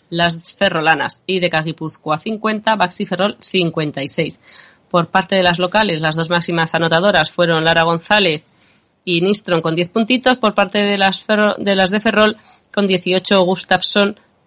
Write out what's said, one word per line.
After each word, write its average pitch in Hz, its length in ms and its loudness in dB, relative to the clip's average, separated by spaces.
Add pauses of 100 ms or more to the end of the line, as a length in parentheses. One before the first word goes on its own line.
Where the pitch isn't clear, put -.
las 170 460 -4
ferrolanas. 165 680 0
Y 185 140 -2
de 175 100 0
Guipúzcoa 156 680 -4
cincuenta, 214 580 -2
Baxi 196 300 -4
Ferrol 190 360 -2
cincuenta 160 640 -2
y 139 40 -6
seis. 160 320 -6 (500)
Por 170 180 2
parte 190 280 -2
de 185 80 2
las 175 140 2
locales, 180 440 0
las 156 140 -2
dos 165 140 -2
máximas 170 460 -2
anotadoras 165 560 2
fueron 165 340 0
Lara 165 180 4
González 170 600 0 (600)
y 170 180 0
Nistron 185 400 0
con 160 140 -2
diez 170 140 -2
puntitos. 254 480 0
Por 214 160 0
parte 202 260 0
de 202 180 0
las 196 280 0
Ferro-, 214 320 2
de 196 180 0
las 190 160 2
de 208 80 0
Ferrol, 214 380 2 (360)
con 202 140 0
dieciocho 185 540 0
Gustafsson, 185 760 0 (300)